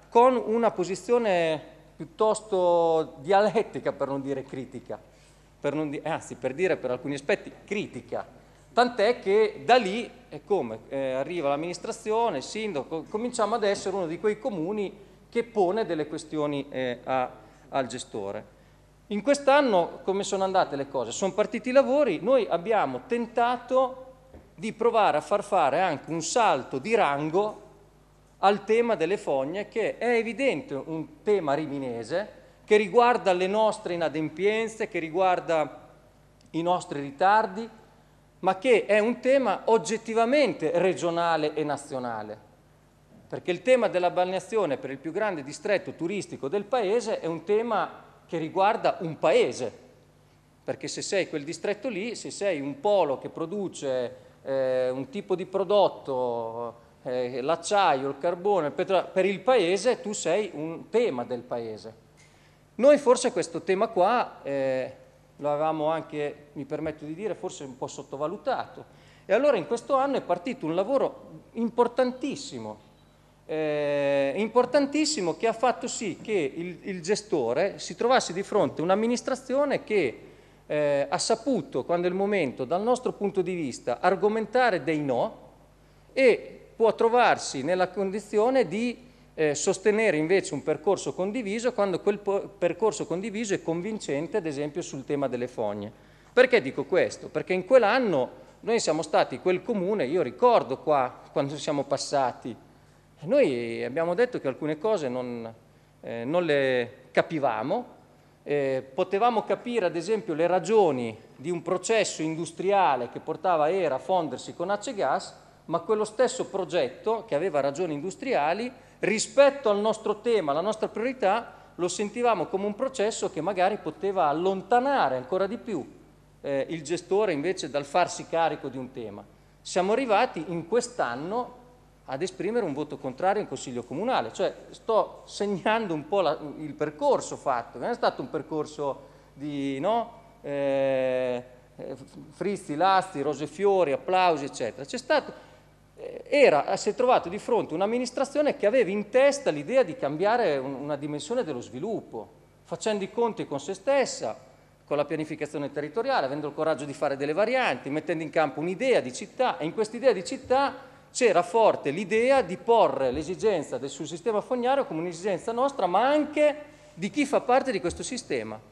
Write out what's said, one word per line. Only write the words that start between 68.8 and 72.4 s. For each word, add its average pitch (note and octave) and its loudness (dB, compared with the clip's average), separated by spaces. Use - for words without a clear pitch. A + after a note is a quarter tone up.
E F#3 -2
allora C4+ 4
in E3+ -2
questo A#3+ -4
anno C4+ 2
è F3+ -2
partito F3+ -4
un D#3+ 0
lavoro G3 -2
importantissimo, A#3 -2